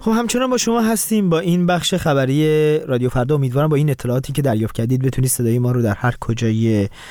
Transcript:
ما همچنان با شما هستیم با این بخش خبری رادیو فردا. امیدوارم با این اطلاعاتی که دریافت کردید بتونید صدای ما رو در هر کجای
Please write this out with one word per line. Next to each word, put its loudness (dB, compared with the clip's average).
ما 2
همچنان 0
با 0
شما 0
هستیم 0
با 2
این 0
بخش 0
خبری 2
رادیو -2
فردا. 0
امیدوارم 0
با 2
این 2
اطلاعاتی -4
که -2
دریافت 0
کردید -2
بتونید 0
صدای 0
ما 0
رو 0
در 0
هر -2
کجای 0